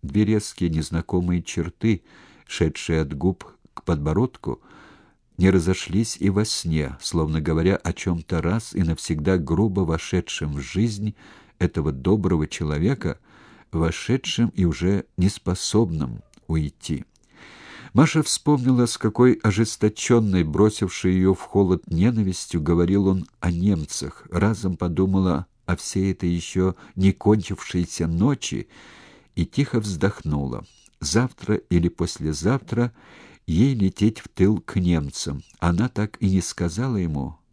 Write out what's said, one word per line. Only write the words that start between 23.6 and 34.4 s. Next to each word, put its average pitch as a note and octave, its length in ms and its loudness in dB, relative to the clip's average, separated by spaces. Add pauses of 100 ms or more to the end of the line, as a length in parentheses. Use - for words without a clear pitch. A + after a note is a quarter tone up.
разом F#2+ 460 0
подумала F#2 720 0 (180)
о F2+ 100 -2
всей F#2+ 380 -4
этой F2+ 160 -4
еще F2+ 460 -2 (200)
не F#2+ 160 4
кончившейся F#2 960 0
ночи F2 600 -2 (680)
и E2+ 100 0
тихо C3+ 340 -2
вздохнула. D2+ 840 -4 (360)
Завтра G#2+ 540 -2
или F2 340 0
послезавтра F2 1040 -2 (520)
ей G#2+ 280 4
лететь G2+ 460 0
в - 100 -18
тыл G2 320 2